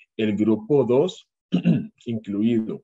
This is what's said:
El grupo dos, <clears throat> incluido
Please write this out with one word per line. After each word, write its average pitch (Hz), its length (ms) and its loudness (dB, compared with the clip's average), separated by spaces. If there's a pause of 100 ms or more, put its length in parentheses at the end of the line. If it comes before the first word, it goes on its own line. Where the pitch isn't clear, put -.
(180)
El 107 180 -2
grupo 110 480 2
dos, 131 460 0 (220)
<clears throat> - 540 -2
incluido 110 800 -4